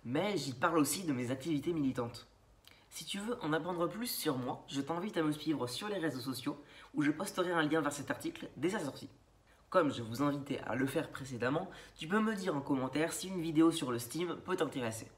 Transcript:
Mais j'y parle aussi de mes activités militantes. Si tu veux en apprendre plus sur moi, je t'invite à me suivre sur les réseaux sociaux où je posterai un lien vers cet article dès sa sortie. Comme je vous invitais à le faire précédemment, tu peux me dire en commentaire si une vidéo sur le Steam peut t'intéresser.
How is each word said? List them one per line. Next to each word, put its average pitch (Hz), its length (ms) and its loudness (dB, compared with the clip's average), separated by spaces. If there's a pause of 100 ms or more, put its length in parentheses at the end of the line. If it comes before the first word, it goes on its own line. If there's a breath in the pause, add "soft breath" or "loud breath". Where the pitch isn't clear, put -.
Mais 175 340 0
j'y 139 160 -2
parle 165 240 2
aussi 147 260 2
de 151 100 0
mes 123 180 -2
activités 165 420 0
militantes. 131 540 -2 (640 loud breath)
Si - 140 -12
tu 196 120 -6
veux 220 260 -4
en 151 100 2
apprendre 170 340 0
plus 220 200 -4
sur 151 300 -2
moi, 123 300 -4
je 139 140 -2
t'invite 175 360 -2
à 160 60 4
me 151 80 4
suivre 147 360 0
sur 208 220 -4
les 202 80 0
réseaux 151 220 -2
sociaux 131 420 -4 (320 loud breath)
où 147 80 2
je 147 100 4
posterai 180 400 0
un 170 120 4
lien 151 180 4
vers 143 100 0
cet - 200 -6
article - 440 -4
dès 135 140 0
sa 208 100 0
sortie. 143 300 -6 (640 soft breath)
Comme 165 200 6
je 113 120 -4
vous 113 180 -4
invitais 143 380 0
à - 160 -4
le 131 100 4
faire 139 240 -2
précédemment, 135 600 -2 (280 loud breath)
tu 160 100 -8
peux 202 140 4
me 220 140 2
dire 185 200 0
en 143 60 0
commentaire 135 520 2
si - 140 -6
une 185 140 -2
vidéo 160 300 8
sur 147 200 0
le 120 60 2
Steam 160 480 -2
peut 180 100 0
t'intéresser. 127 520 -2 (100)